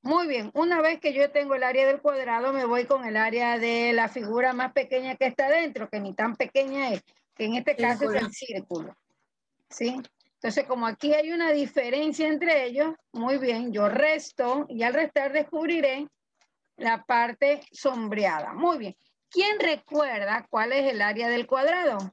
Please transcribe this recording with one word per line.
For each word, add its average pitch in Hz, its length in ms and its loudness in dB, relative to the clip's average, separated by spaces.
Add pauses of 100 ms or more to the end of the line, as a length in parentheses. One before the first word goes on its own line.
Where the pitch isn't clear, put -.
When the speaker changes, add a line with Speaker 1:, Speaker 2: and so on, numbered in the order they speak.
Speaker 1:
Muy 330 240 2
bien. 233 280 -4
Una 339 260 2
vez 320 200 2
que 294 120 0
yo 285 180 4
tengo 285 240 2
el 254 80 0
área 254 240 4
del 277 140 4
cuadrado, 262 520 0
me 269 120 0
voy 240 220 2
con 262 180 2
el 214 120 -4
área 233 420 0
de 233 340 0
la 226 160 2
figura 240 440 0
más 254 200 -4
pequeña 262 440 -2
que 262 100 2
está 262 220 0
dentro, 285 400 0
que 214 120 -6
ni 196 140 -8
tan 220 220 -2
pequeña 269 540 -2
es, 196 120 -4 (320)
que 220 120 -6
en 226 80 -2
este 254 220 -2
caso 233 360 0
es 208 100 0
el 208 100 -6
Speaker 2:
Círculo. 190 600 -10
Speaker 1:
círculo. - 20 -20 (760)
¿Sí? 247 300 -6 (340)
Entonces, 262 320 -2
como 240 200 -2
aquí 285 280 0
hay 311 180 0
una 339 180 0
diferencia 294 760 0
entre 311 380 2
ellos, 294 280 0 (180)
muy 254 260 -2
bien, 240 340 -2
yo 208 160 2
resto 285 800 0
y 233 160 -4
al 247 100 0
restar 294 380 0
descubriré 302 720 0 (680)
la 226 280 -2
parte 247 560 2 (120)
sombreada. 208 800 -2
Muy 320 260 0
bien. 202 180 -10 (340)
¿Quién 403 280 0
recuerda 277 920 -2
cuál 220 240 0
es 269 180 2
el 214 120 -2
área 214 260 0
del 240 180 0
cuadrado? 277 520 2 (140)